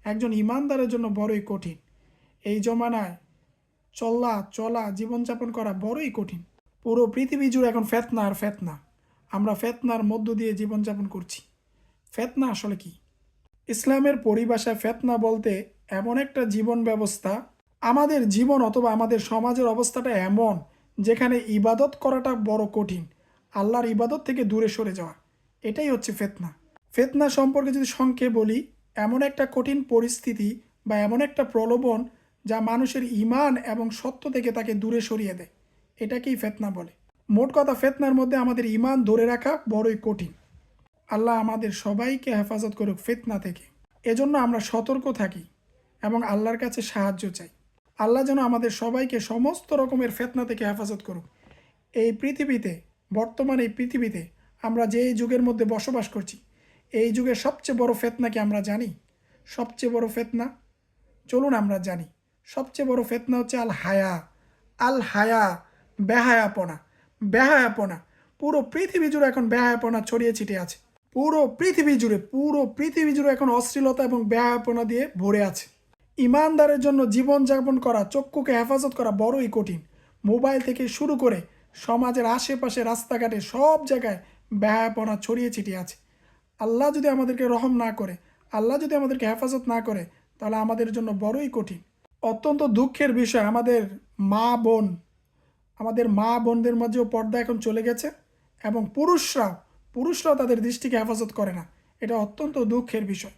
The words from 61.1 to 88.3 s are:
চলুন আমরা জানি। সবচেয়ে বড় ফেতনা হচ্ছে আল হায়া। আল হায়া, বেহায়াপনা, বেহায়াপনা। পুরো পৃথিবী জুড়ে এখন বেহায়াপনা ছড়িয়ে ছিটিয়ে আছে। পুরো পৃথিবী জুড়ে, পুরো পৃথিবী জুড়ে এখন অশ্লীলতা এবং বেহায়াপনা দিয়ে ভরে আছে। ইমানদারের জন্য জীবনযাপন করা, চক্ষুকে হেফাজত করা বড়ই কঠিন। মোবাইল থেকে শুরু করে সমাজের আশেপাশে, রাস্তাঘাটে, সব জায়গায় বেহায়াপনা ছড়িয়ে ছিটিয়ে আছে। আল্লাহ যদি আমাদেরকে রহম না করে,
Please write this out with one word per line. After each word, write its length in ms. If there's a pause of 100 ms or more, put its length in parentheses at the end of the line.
চলুন 260
আমরা 240
জানি। 260 (400)
সবচেয়ে 440
বড় 160
ফেতনা 340
হচ্ছে 200
আল 120
হায়া। 420 (640)
আল 220
হায়া, 440 (560)
বেহায়াপনা, 760 (460)
বেহায়াপনা। 760 (440)
পুরো 220
পৃথিবী 460
জুড়ে 200
এখন 200
বেহায়াপনা 520
ছড়িয়ে 320
ছিটিয়ে 320
আছে। 120 (400)
পুরো 240 (180)
পৃথিবী 380
জুড়ে, 220
পুরো 480
পৃথিবী 460
জুড়ে 200
এখন 180
অশ্লীলতা 540
এবং 240
বেহায়াপনা 560
দিয়ে 320
ভরে 280
আছে। 220 (500)
ইমানদারের 640
জন্য 200 (100)
জীবনযাপন 680
করা, 260
চক্ষুকে 540
হেফাজত 360
করা 160
বড়ই 420
কঠিন। 280 (440)
মোবাইল 360
থেকে 280
শুরু 280
করে 220 (360)
সমাজের 520
আশেপাশে, 580
রাস্তাঘাটে, 560
সব 460
জায়গায় 320 (340)
বেহায়াপনা 640
ছড়িয়ে 340
ছিটিয়ে 320
আছে। 140 (640)
আল্লাহ 300
যদি 180
আমাদেরকে 400
রহম 280
না 160
করে, 220 (380)